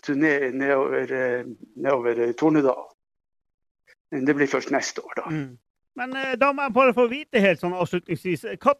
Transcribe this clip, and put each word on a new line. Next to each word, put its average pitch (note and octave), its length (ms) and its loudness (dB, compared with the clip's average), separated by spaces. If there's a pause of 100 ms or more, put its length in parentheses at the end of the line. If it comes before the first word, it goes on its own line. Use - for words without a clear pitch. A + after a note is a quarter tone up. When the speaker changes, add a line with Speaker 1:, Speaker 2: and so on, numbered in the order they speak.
Speaker 1:
turné D3 300 0 (180)
nedover, C3+ 640 0
eh, B2 320 -2 (320)
nedover, A#2+ 440 0
eh, A#2+ 120 0
Tornedal. D3+ 560 0 (1200)
Men C3+ 120 -4
det C#3+ 100 4
blir C#3+ 120 2
først C3 240 -2
neste - 320 -4
år, - 140 -20
da. - 140 -6
Speaker 2:
Mm. C3+ 280 -8 (380)
Men, B3+ 200 -8
eh, C4+ 200 -4
da C#4 160 4
må C#4 100 -6
jeg C4 120 -4
bare B3 200 6
få B3 140 4
vite C#4 320 -4
helt G3 200 4
sånn F3+ 140 -4
avslutningsvis, F3+ 680 -4
eh, G3+ 120 -8
hva C#4 240 2